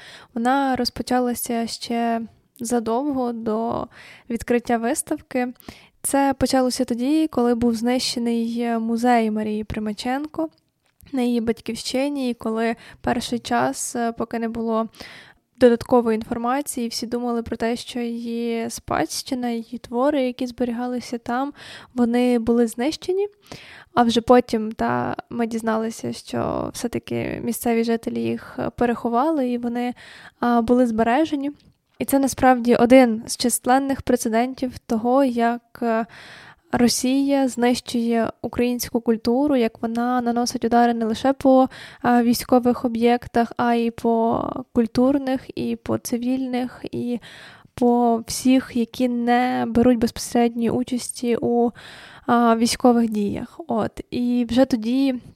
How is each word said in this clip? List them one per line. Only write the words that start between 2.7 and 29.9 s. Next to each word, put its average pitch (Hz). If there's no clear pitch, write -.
до 226
відкриття 240
виставки. 254
Це 277
почалося 254
тоді, 277
коли 240
був 233
знищений 233
музей 226
Марії 214
Примаченко 254
на 254
її 240
батьківщині, 254
і 233
коли 226
перший 247
час, 247
е, 226
поки 233
не 226
було 226
додаткової 233
інформації, 240
всі -
думали 240
про 226
те, 233
що -
її 233
спадщина, -
її 233
твори, 262
які 254
зберігалися 247
там, 262
вони 247
були 233
знищені. 320
А 247
вже 233
потім, 226
та, 240
ми 233
дізналися, 226
що -
все-таки -
місцеві 233
жителі 233
їх 233
переховали, 247
і 240
вони, 240